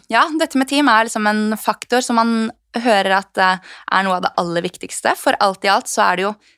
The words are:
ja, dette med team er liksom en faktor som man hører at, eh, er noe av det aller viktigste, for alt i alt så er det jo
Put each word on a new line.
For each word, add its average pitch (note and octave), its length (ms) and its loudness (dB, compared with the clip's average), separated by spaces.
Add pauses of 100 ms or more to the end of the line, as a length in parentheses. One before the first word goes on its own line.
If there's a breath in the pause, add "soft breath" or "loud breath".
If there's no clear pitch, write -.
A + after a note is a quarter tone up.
(140)
ja, B3+ 140 4 (100)
dette D4+ 240 0
med C4 80 -2
team C#4+ 180 2
er A3+ 220 4
liksom G#3+ 180 -2
en G#3+ 300 0
faktor - 480 -2
som A#3 160 0
man A3+ 300 0 (260)
hører G3 400 2
at, - 240 -8
eh, F#3 160 2 (340 loud breath)
er F#3+ 120 2
noe F#3 180 -2
av - 80 0
det - 80 -18
aller E3+ 240 -2
viktigste, - 560 -4
for - 240 0
alt G3 240 0
i G3 80 4
alt B3+ 160 -2
så G#3 220 0
er F3+ 60 -2
det F#3+ 120 -2
jo G#3+ 60 -6 (220 soft breath)